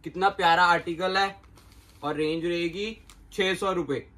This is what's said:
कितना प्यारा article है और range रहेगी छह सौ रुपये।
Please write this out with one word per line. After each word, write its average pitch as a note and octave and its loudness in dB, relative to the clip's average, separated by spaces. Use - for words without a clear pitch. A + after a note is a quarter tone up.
कितना F#3 0
प्यारा F3 4
article E3+ 0
है G3 0
और D3 -4
range D#3 -2
रहेगी F3 -4
छह F#3+ 0
सौ G3 -2
रुपये। C#3+ -4